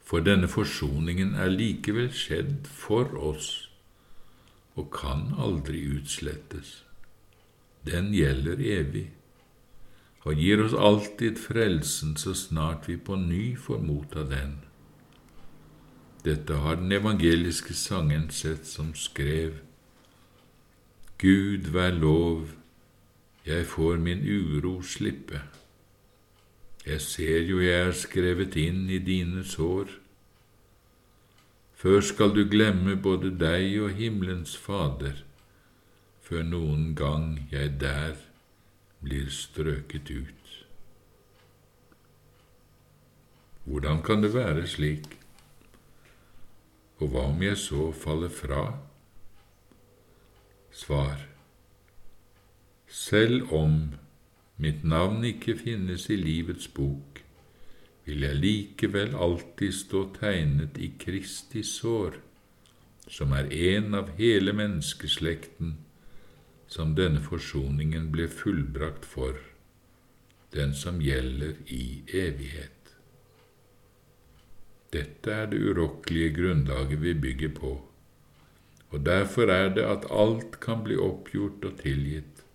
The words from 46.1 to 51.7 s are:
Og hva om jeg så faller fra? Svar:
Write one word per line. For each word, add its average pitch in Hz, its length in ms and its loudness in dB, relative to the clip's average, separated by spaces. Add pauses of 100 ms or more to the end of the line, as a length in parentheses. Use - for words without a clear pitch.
Og 76 80 0
hva 64 220 0
om 82 120 0
jeg 101 140 2
så 78 300 -2 (100)
faller 80 320 -2
fra? 67 360 -4 (2000)
Svar: 71 520 -2 (1600)